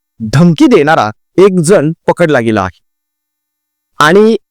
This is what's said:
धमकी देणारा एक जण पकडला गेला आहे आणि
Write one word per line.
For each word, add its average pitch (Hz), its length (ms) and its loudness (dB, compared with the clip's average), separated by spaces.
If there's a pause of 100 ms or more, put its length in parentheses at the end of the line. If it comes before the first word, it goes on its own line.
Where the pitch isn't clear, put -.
(320)
धमकी 170 340 2
देणारा 151 440 0 (280)
एक 185 220 2
जण 160 320 0 (140)
पकडला 160 340 -2
गेला 113 220 -2
आहे 92 180 -10 (1160)
आणि 202 380 2 (140)